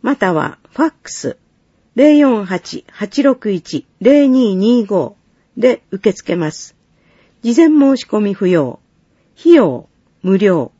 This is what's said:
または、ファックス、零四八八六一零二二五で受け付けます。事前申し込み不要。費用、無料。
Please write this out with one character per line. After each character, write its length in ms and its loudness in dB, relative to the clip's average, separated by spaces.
ま 140 -4
た 180 -4
は、 260 -4
フ 120 -6
ァ 60 0
ッ 20 -4
ク 80 -20
ス、 280 -12
零 220 4
四 260 0
八 440 -10
八 360 -8
六 260 -2
一 340 -8
零 300 4
二 240 0
二 300 0
五 320 -4
で 340 0
受 220 -2
け 40 -6
付 180 -8
け 20 -4
ま 160 -4
す。 240 -20
事 260 2
前 120 2
申 160 2
し 80 -10
込 160 -4
み 140 -4
不 140 -4
要。 300 -2
費 160 4
用、 340 0
無 160 0
料。 420 0